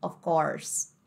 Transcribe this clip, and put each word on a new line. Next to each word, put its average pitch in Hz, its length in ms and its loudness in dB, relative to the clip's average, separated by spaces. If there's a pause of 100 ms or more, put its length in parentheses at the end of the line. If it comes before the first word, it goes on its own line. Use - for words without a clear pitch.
Of - 200 -6
course. - 680 0 (140)